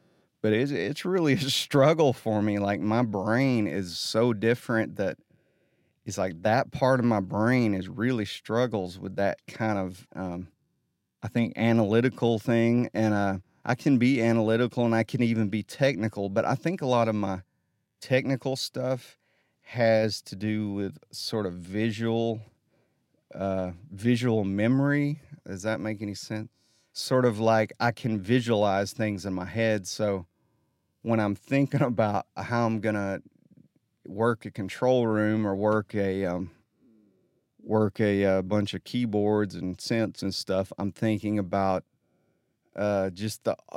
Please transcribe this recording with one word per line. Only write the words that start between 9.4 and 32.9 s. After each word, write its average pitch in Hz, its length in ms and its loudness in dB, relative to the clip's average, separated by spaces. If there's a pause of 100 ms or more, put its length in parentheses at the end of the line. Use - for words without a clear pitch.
kind 110 300 -4
of, 92 400 -8
um, 90 320 -8 (720)
I 120 60 -8
think, 117 300 -2
analytical 113 800 2
thing. 117 560 2
And, 110 180 2
uh, 98 260 0 (260)
I 120 100 0
can 139 240 2
be 123 240 2
analytical 117 640 2
and 113 100 2
I 113 100 2
can 127 180 -2
even 113 260 0
be 104 140 -4
technical, 107 640 -2
but 101 160 0
I 117 100 0
think 170 260 -4
a 147 60 -4
lot 120 220 4
of 110 60 0
my 98 280 -4 (580)
technical 131 560 -2
stuff 127 600 -8 (440)
has 110 600 2
to - 140 -14
do 107 360 -2
with 98 260 -6 (140)
sort 107 340 -4
of 87 80 -6
visual, 110 840 -2 (920)
uh, 95 380 -4 (200)
visual 113 520 2
memory. 139 760 0 (260)
Does 92 160 -10
that 110 180 -2
make 107 220 -6
any 101 120 -6
sense? 107 340 -10 (440)
Sort 127 320 0
of 110 140 2
like 110 400 4
I 120 140 2
can 110 280 -4
visualize 104 720 2
things 101 340 -4
in 95 80 -4
my 90 100 -6
head. 107 420 -2
So 101 400 -4 (760)
when 113 180 2
I'm 104 140 0
thinking 139 480 0
about 107 440 0 (100)
how 117 300 0
I'm 113 140 0
gonna 101 420 -2 (840)